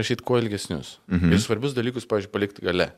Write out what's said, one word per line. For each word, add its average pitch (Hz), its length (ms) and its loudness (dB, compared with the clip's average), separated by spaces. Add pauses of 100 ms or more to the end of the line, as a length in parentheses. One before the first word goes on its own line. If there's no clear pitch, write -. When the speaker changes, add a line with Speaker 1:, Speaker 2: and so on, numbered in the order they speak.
Speaker 1:
rašyt 110 240 -2
kuo 123 160 2
ilgesnius. 98 560 -6 (100)
Speaker 2:
Mhm. 87 240 4
Speaker 1:
Ir 87 80 6
svarbius 117 380 -2
dalykus, 123 320 -4
pavyzdžiui, 101 240 -2
palikt 101 260 -2
gale. 90 380 0